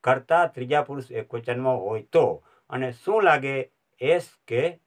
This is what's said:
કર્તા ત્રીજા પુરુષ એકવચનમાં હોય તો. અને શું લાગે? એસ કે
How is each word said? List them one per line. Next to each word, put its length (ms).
કર્તા 420
ત્રીજા 360
પુરુષ 300
એકવચનમાં 640
હોય 340
તો. 320
અને 220
શું 320
લાગે? 480
એસ 300
કે 400